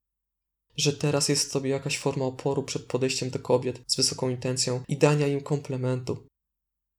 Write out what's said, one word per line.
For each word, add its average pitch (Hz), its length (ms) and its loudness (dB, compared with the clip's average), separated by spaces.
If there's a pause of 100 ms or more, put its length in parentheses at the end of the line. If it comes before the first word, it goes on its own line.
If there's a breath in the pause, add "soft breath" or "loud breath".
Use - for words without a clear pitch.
(760)
Że 147 160 2
teraz 143 360 2
jest 139 200 2
w - 40 -8
tobie 131 180 0
jakaś 139 280 -2
forma 135 260 0
oporu 131 380 0
przed - 240 -6
podejściem 131 440 0
do 131 80 -4
kobiet 127 480 0
z - 100 0
wysoką 131 320 0
intencją 127 600 -2
i 127 80 0
dania 147 300 4
im 143 140 0
komplementu, 127 880 -2 (720)